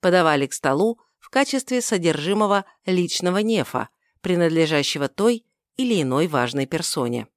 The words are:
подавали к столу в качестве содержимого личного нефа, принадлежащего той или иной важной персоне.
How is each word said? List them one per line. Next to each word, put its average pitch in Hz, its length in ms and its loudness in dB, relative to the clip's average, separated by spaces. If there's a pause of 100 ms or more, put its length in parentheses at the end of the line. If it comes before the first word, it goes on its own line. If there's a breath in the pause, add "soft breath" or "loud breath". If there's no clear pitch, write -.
подавали 160 480 2
к - 40 -10
столу 165 460 0 (200)
в - 120 -20
качестве 262 500 0
содержимого 196 840 0 (200 soft breath)
личного 180 540 0
нефа, 196 520 -2 (300)
принадлежащего 160 880 0
той 226 380 0 (300)
или 233 260 0
иной 135 240 0
важной 135 400 -2
персоне. 120 720 -4